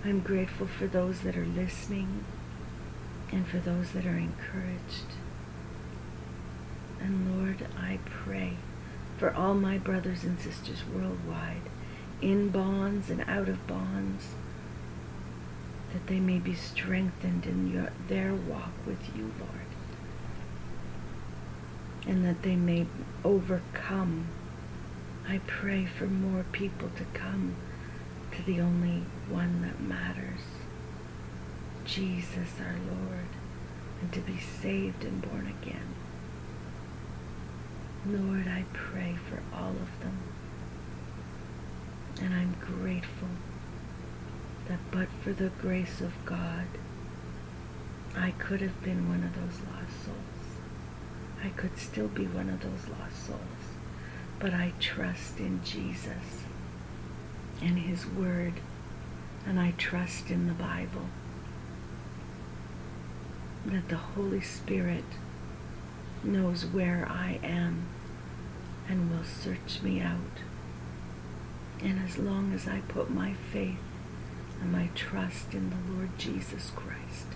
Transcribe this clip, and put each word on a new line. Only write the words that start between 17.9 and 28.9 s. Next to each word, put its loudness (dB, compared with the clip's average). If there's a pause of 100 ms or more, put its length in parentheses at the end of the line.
their 4
walk 0 (160)
with -2
you, -2
Lord, -4 (2500)
and 8
that 6
they 6
may 8 (360)
overcome. 4 (1000)
I 2
pray 2
for 0
more 4
people 0
to -2 (100)
come 2 (760)
to -4
the 4
only 6 (260)